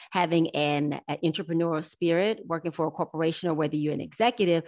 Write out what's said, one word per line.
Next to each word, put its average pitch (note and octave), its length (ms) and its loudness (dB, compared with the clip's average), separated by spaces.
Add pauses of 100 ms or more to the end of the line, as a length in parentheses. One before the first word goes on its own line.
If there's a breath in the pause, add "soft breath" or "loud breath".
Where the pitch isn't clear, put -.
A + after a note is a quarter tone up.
(100 loud breath)
having E3 400 2
an, D3 560 0
an D3+ 160 -4
entrepreneurial E3 640 0
spirit, F3+ 600 0
working E3 260 -4
for D#3+ 160 -2
a - 20 -6
corporation, D#3+ 600 -2
or D#3+ 40 0
whether D3+ 220 0
you're D3+ 180 -2
an - 60 -4
executive, F3+ 680 2